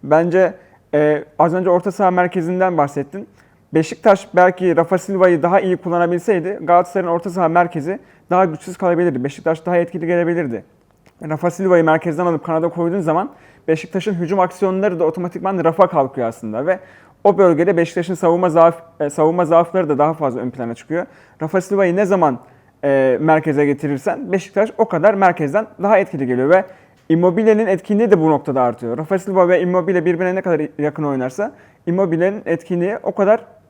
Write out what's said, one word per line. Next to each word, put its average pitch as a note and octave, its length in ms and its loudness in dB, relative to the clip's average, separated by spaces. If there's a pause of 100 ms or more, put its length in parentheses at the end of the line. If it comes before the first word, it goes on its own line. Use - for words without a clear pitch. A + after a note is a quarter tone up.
Bence, E3+ 500 2 (400)
e, D3+ 300 2 (160)
az E3 140 4
önce F#3 160 -2
orta F3 220 0
saha F#3 200 0
merkezinden F3+ 680 -2
bahsettin. C#3+ 500 -4 (460)
Beşiktaş F#3+ 640 2
belki F3+ 400 2
Rafa E3+ 220 0
Silva'yı F3+ 460 2
daha F3+ 160 2
iyi F#3 180 -2
kullanabilseydi F3 840 -2
Galatasaray'ın F3 500 0
orta E3+ 180 -4
saha F3 180 -2
merkezi E3+ 520 0 (300)
daha F#3 160 2
güçsüz F3 320 -8
kalabilirdi. E3+ 460 0
Beşiktaş D#3 420 -4
daha F3+ 120 0
etkili E3+ 300 -4
gelebilirdi. E3+ 560 -2 (680)
Rafa D#3+ 220 -2
Silva'yı F3+ 320 2
merkezden D#3+ 420 0
alıp E3 200 -2
kanada E3 240 -2
koyduğun E3+ 300 -4
zaman E3+ 320 -2 (360)
Beşiktaş'ın E3+ 460 -4
hücum F3 260 -2
aksiyonları F#3 600 -2
da E3+ 60 2
otomatikman F3 580 -4
rafa E3 240 4
kalkıyor C3 400 -2
aslında A2+ 380 -6
ve F#3 140 -2 (440)
o G3+ 140 2
bölgede F3 400 4
Beşiktaş'ın E3+ 360 -2
savunma F3 360 0
zaaf-, E3 320 4 (180)
e, D3 100 -2
savunma E3 360 0
zaafları E3+ 440 2
da C#3+ 80 0
daha D3+ 160 2
fazla C#3 260 -4
ön B2 100 -6
plana A#2 260 -8
çıkıyor. E3 300 -8 (360)
Rafa D#3+ 200 -2
Silva'yı F#3 340 0
ne G#3 100 0
zaman, E3+ 340 0 (440)
e, C3+ 380 2
merkeze D#3 440 2
getirirsen C#3+ 680 -4
Beşiktaş G3 460 -2
o A3 100 2
kadar F#3 260 2
merkezden F#3 540 0 (140)
daha G3+ 160 4
etkili C#3+ 300 -2
geliyor B2+ 220 0
ve F#3 160 4 (440)
Immobile'nin G#3 580 2
etkinliği G3+ 440 0
de F#3+ 80 6
bu D#3+ 100 2
noktada C#3 320 0
artıyor. A#2+ 360 -2
Rafa D#3+ 220 -4
Silva F#3 300 0
ve F3+ 120 2
Immobile F3+ 440 -2
birbirine F3+ 300 -2
ne F#3+ 60 -4
kadar E3+ 200 -2 (200)
yakın D3+ 220 -4
oynarsa C#3 480 -4 (360)
Immobile'nin F3+ 580 -2
etkinliği F3 580 -4
o F#3+ 120 -6
kadar G#3 300 0 (240)